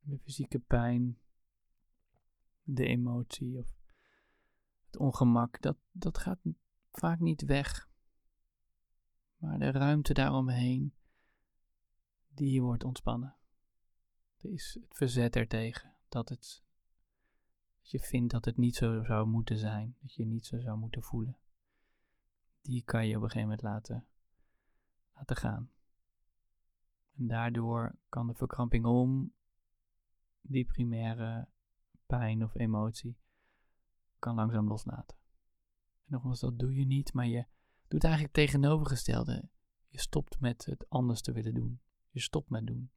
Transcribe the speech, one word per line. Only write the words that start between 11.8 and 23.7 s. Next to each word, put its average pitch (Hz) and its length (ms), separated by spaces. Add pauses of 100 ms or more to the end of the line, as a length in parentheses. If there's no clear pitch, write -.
die 139 340
wordt 123 220
ontspannen. 127 520 (1040)
Er - 100
is - 300
het - 160
verzet 120 380
ertegen 113 600 (140)
dat 117 200
het, - 340 (1120)
dat - 140
je 135 80
vindt 120 320
dat 120 140
het 117 120
niet 120 180
zo 113 280
zou 110 240
moeten 113 300
zijn, 107 440
dat 135 120
je 113 120
niet 110 200
zo 123 140
zou 117 180
moeten 110 260
voelen. 120 340 (1200)
Die 123 220
kan 113 240
je 107 100
op 107 60
een 113 60
gegeven 110 200
moment 113 120
laten, 107 460 (1040)